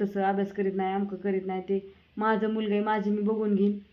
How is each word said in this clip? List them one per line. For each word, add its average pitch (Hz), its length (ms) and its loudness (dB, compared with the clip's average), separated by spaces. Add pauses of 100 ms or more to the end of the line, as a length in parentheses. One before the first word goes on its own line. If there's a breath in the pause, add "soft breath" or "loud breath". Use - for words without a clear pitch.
तसं, 202 220 0
अभ्यास 196 300 0
करीत 196 220 -2
नाही, 190 200 -2
अमकं 202 220 -2
करीत 190 300 -2
नाही 185 160 -4
ते. 196 300 -4 (240 loud breath)
माझं 214 360 2
मुलगा 214 220 0
आहे, 208 80 2
माझी 214 280 0
मी 208 120 0
बघून 214 320 2
घेईन. 202 240 2 (140)